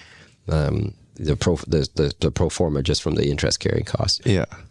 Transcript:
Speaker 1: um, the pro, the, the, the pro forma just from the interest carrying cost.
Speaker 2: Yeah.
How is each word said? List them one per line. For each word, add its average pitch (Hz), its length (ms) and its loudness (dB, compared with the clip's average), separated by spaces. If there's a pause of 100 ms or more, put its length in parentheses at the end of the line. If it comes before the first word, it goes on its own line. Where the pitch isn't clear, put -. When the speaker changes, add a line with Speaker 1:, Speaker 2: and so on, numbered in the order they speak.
(500)
Speaker 1:
um, 73 420 0 (280)
the 76 140 0
pro, 85 220 2 (100)
the, 73 300 2
the, 73 240 2
the 80 100 2
pro - 180 0
forma 76 320 0
just 73 220 0
from 76 140 -2
the 71 120 2
interest - 300 0
carrying - 260 0
cost. - 400 0
Speaker 2:
Yeah. 92 200 2 (260)